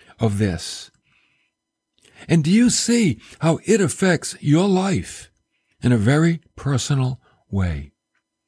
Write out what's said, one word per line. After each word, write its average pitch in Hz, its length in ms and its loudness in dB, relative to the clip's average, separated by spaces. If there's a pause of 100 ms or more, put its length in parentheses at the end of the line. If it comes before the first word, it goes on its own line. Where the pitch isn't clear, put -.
(180)
of 104 200 0
this? 95 520 -4 (1400)
And 165 160 2
do 156 60 0
you 226 200 4
see 226 480 0 (220)
how 156 240 0
it 214 160 2
affects 180 600 0
your 160 280 2
life 185 600 -4 (520)
in 123 100 2
a 120 60 2
very 156 420 2 (140)
personal 131 680 -4 (300)
way? 82 420 -4 (560)